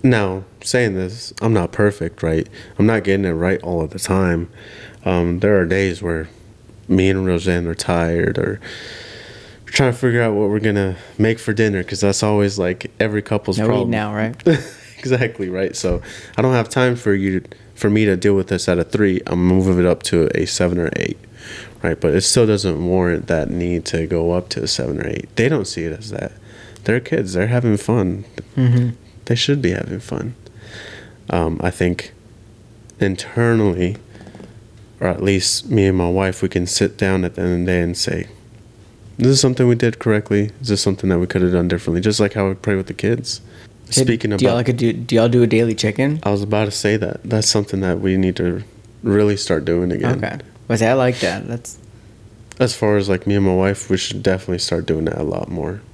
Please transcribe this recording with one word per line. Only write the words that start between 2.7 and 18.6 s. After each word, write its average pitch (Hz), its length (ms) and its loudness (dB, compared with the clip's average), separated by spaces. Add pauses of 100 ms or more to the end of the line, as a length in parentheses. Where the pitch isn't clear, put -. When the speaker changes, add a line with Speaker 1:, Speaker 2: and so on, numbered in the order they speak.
Speaker 1:
I'm 101 80 2
not 110 180 2
getting 98 220 2
it 90 60 0
right 87 320 0
all 85 180 -2
of 78 80 -4
the - 80 -14
time. 90 520 0 (540)
Um, 87 360 0
there 101 200 4
are 87 60 2
days 95 380 -2
where 80 260 -4 (580)
me 92 220 4
and 95 160 0
Roseanne 87 400 0
are 85 80 -4
tired 85 640 0
or - 240 -4 (1040)
trying 131 280 2
to 123 40 -6
figure 120 240 2
out 110 140 2
what 101 140 2
we're 107 100 0
gonna 101 360 0 (220)
make 113 220 2
for 110 140 -4
dinner, 104 300 2
'cause - 180 -6
that's 101 200 2
always, 104 380 2
like, 90 400 -2
every 107 240 0
couple's 101 340 -2
Speaker 2:
No 107 80 0
eating 117 80 4
Speaker 1:
problem. 107 180 0
Speaker 2:
now, 107 220 -2
right? 110 220 -4 (100)
Speaker 1:
<laughs> 160 140 4 (400)
Exactly, 120 500 -2
right? 92 260 -4
So 87 260 -2 (360)
I 110 40 2
don't 127 120 4
have 117 160 2
time 127 260 2
for 110 180 0
you 95 280 0
to, - 80 -20 (260)
for 104 140 0
me 107 160 4
to 98 100 4
deal 98 200 2
with 95 120 0
this 90 220 -2